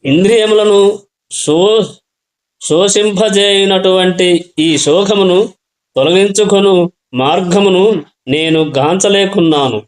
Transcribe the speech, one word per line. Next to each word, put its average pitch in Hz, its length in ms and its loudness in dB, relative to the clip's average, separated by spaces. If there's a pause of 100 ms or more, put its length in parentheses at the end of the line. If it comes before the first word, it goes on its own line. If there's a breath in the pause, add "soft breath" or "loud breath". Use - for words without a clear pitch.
ఇంద్రియములను 202 920 2 (320)
శో-, 190 540 0 (760)
శోషింపజేయునటువంటి 190 1800 0 (140)
ఈ 156 180 0
శోకమును 190 760 0 (420)
తొలగించుకొను 196 960 0 (220)
మార్గమును 180 920 0 (240)
నేను 156 340 0
గాంచలేకున్నాను. 160 1300 -2